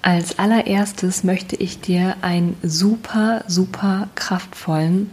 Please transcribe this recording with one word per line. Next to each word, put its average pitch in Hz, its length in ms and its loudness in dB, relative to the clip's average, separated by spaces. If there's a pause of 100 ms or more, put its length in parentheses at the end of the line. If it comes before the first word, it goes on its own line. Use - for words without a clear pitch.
Als 175 380 0
allererstes 202 840 0
möchte 185 320 -2
ich - 240 -6
dir 185 400 0
einen 175 420 0
super, 214 840 0
super 190 680 0
kraftvollen 180 960 -2